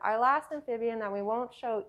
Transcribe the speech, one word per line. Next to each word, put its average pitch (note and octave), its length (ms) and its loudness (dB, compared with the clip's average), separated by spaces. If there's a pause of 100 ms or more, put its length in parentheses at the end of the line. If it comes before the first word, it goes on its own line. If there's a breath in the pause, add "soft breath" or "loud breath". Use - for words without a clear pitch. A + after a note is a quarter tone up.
our G#3+ 160 2
last C#4 340 4
amphibian A#3 480 -4
that G#3 120 -4
we G3+ 100 -2
won't A#3 320 -2
show A3 360 -4